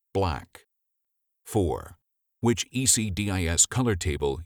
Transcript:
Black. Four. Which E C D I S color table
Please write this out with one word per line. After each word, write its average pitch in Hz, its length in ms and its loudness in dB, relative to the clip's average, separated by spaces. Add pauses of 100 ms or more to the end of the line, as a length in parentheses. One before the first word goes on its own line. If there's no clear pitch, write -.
(140)
Black. 87 520 -2 (760)
Four. 62 540 -2 (420)
Which 117 320 0
E 127 140 -2
C 110 240 2
D 101 200 -4
I 92 140 0
S 82 220 2
color 120 320 0
table 71 480 -2